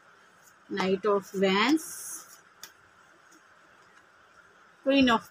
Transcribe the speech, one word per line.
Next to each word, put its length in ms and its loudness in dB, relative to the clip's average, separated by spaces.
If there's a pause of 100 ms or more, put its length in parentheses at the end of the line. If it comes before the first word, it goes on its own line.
(720)
Knight 360 -2
of 300 0
Wands, 480 2 (3000)
Queen 220 4
of 220 0